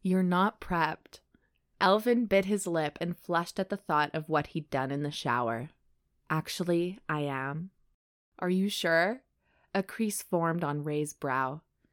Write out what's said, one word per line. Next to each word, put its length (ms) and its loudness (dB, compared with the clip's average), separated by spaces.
"You're 180 4
not 400 2
prepped." 580 -2
Elvin 460 4
bit 180 4
his 220 0
lip 340 -2
and 160 -4
flushed 420 -2
at 100 -4
the 80 -4
thought 360 0
of 160 -6
what 180 0
he'd 220 -6
done 220 -2
in 100 -4
the 100 -4
shower. 580 -2
"Actually, 680 -2
I 120 -2
am." 500 -6
"Are 140 -2
you 180 2
sure?" 540 0
A 80 0
crease 400 -4
formed 420 0
on 200 -2
Ray's 300 -2
brow. 480 -2